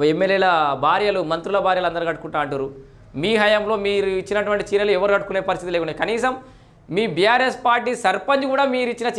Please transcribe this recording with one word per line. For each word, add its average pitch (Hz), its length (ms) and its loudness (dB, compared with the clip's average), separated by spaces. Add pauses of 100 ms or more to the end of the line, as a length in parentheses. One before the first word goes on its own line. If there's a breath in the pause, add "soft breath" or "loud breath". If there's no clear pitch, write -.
ఎమ్మెల్యేల 165 760 2
భార్యలు, 190 420 2
మంత్రుల 165 360 -2
భార్యలు 185 260 2
అందరూ 165 200 -2
కట్టుకుంటా 160 340 -4
అంటారు. 135 360 -4 (400 loud breath)
మీ 180 200 0
హయాంలో 208 400 2
మీరు 202 320 -2
ఇచ్చినటువంటి 196 680 -2
చీరలు 208 180 2
ఎవరు 196 220 2
కట్టుకునే 196 260 0
పరిస్థితి 180 340 -4
లేకుండా, 160 200 -2
కనీసం 220 440 -2 (520 loud breath)
మీ 208 180 0
బీఆర్ఎస్ 220 580 2
పార్టీ 240 300 2
సర్పంచ్ 262 500 0
కూడా 269 200 2
మీరు 254 240 0
ఇచ్చిన 233 300 -4